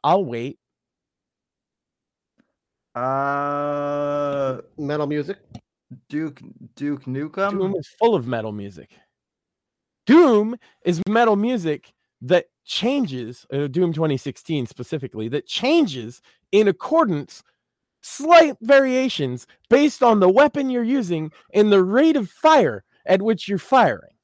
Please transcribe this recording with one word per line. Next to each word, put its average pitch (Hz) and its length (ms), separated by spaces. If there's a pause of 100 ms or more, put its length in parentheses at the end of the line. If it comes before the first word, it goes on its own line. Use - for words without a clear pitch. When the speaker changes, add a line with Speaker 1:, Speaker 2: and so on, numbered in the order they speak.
Speaker 1:
I'll 180 200
wait. 120 340 (2250)
Speaker 2:
Uh, 143 1600 (180)
Speaker 3:
Metal 151 300
music? 151 320 (720)
Speaker 2:
Duke, 151 320 (360)
Duke 143 280
Nukem? 151 480
Speaker 1:
Doom 196 240
is 151 120 (100)
full 226 160
of 123 120
metal 110 260
music. 101 380 (1160)
Doom 240 500 (280)
is 170 240
metal 220 280
music 202 560 (280)
that 165 260 (180)
changes, 143 880
uh, 143 160
Doom 170 240
twenty 151 240
sixteen 139 500
specifically, 123 600
that 139 180
changes 180 760 (300)
in 208 180
accordance, 196 760 (600)
slight 311 580
variations 254 840 (240)
based 277 320
on 226 180
the 180 80
weapon 269 400
you're 247 140
using 175 500 (220)
and 208 180
the 190 100
rate 277 340
of 214 140
fire 208 540 (220)
at 190 160
which 214 260
you're 196 100
firing. 185 520 (140)